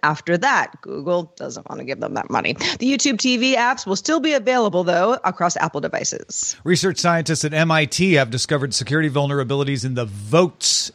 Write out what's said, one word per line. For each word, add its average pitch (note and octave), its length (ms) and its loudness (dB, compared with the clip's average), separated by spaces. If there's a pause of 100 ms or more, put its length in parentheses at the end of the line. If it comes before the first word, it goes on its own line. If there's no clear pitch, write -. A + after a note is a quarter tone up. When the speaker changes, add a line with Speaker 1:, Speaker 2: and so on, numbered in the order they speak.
Speaker 1:
after D#3 340 0
that. A3 440 0
Google E3+ 560 -4
doesn't C3 320 -12
want - 100 -10
to B2+ 60 -12
give C3 160 -8
them - 140 -6
that - 140 -6
money. A#2 240 0 (260)
The B3+ 120 0
YouTube C4+ 280 0
T B3+ 180 2
V C4 180 2
apps B3 300 0
will G3 100 -2
still D#4 240 0
be D4+ 140 2
available, A3 500 2
though, F3+ 400 2
across F3 320 0
Apple D#3+ 240 -2
devices. - 880 -6
Speaker 2:
Research E3+ 320 2
scientists E3 480 0
at D3 80 -4
M D#3+ 180 2
I D#3 140 4
T F3+ 280 2
have C3+ 160 4
discovered B2+ 440 -2
security D3 360 0
vulnerabilities C#3 760 0
in C3 80 -4
the A#2+ 100 -2
Votes G#2+ 920 0